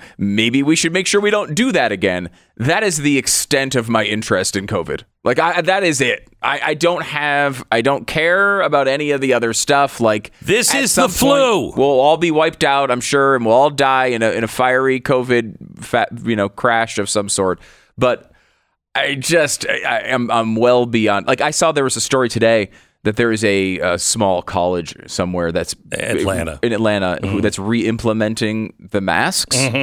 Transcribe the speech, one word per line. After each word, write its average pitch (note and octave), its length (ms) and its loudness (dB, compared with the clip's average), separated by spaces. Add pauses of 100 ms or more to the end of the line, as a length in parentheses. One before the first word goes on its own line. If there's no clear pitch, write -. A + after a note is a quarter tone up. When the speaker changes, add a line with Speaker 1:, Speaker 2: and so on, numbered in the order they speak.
(180)
Speaker 1:
Maybe A2 460 2
we D3+ 120 2
should E3 180 -2
make F#3 120 -2
sure G3+ 140 0
we G#3 120 2
don't G#3 220 -2
do A#3+ 200 0
that B2+ 180 2
again. F2+ 380 -2 (260)
That D#3+ 280 0
is F#3 140 -2
the C#3+ 200 2
extent C3+ 580 -2
of A#2 140 -2
my A2 160 2
interest G#2 500 -2
in G2 120 -4
covid. D2 360 -4 (200)
Like, B2 160 0
I, E3 220 0
that F#3 220 0
is D#3 160 0
it. A#2+ 280 -2 (140)
I, C#3 220 -2
I D3+ 120 -2
don't E3 280 0
have, C#3+ 680 -2
I A#2 100 2
don't C3 260 0
care F#3+ 540 0
about D3 260 2
any D3 240 0
of C#3+ 80 0
the C3 140 2
other A#2 200 0
stuff. C#3 460 2
Like, A2 320 0 (100)
Speaker 2:
This A3 320 0
Speaker 1:
at C#4 100 0
Speaker 2:
is A#3 100 -2
Speaker 1:
some F#3 180 2
Speaker 2:
the F3+ 60 -6
flu. B3+ 500 2
Speaker 1:
point, - 100 -8
we'll C3+ 220 4
all D3+ 180 4
be E3+ 140 0
wiped D#3 320 0
out, C#3 260 2
I'm B2 120 0
sure, C#3 340 2
and A#2+ 100 -2
we'll A2 100 6
all C#3 140 6
die C3+ 380 2
in A#2+ 140 -2
a, A2+ 100 2
in G#2 140 -2
a - 20 -8
fiery B2+ 540 0
covid B2 540 0 (280)
fa-, A2+ 240 0 (160)
you A2+ 140 0
know, G2+ 100 0
crash A2+ 500 -2
of G2+ 120 -4
some G2+ 180 -2
sort. F#2+ 320 -2 (380)
But B2 340 0 (640)
I C#3 200 -2
just, D3 520 0
I, - 140 -2
I, B2 160 -2 (160)
I'm, B2 180 -2
I'm A2+ 240 0
well B2 300 4
beyond. G#2+ 420 0
Like, C3 140 0
I D3+ 100 0
saw D#3+ 220 0
there D3 100 0
was B2+ 140 -2
a A2+ 40 -6
story C3 280 0
today A2+ 400 2 (340)
that G#2+ 120 -2
there A#2 160 2
is A2 120 0
a, G2 360 2
a F2 200 0
small F#2+ 420 0
college F2 540 -2 (100)
somewhere F2+ 460 -4
that's E2+ 240 -4 (180)
Speaker 2:
Atlanta. E2+ 720 -4
Speaker 1:
in A#2 100 0
Atlanta G2+ 480 0
who, - 60 -6
Speaker 2:
Mm-hmm. G2 140 -2
Speaker 1:
that's G#2 180 -2
re-implementing A2 1200 -2
the G2 220 -6
masks. G2 560 -2
Speaker 2:
Mm-hmm. B2+ 260 -2